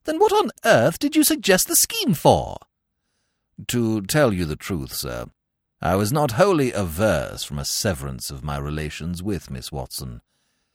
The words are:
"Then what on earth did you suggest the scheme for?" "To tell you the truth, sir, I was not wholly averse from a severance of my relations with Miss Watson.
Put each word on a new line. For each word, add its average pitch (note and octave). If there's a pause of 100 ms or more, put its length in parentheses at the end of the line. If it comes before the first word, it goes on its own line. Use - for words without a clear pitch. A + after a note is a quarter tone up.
"Then D#4
what G#4
on G4+ (140)
earth A3
did D4
you D#4
suggest G3+
the E4
scheme F4+
for?" F2+ (1080)
"To A2+
tell A#2+
you F2
the D2+
truth, D2
sir, A#1+ (540)
I F2+
was G#2
not D3
wholly D3+
averse E2
from C#2+
a C#2
severance C#2
of C2
my C#2+
relations D2+
with F#2+
Miss B1+
Watson. B1+ (540)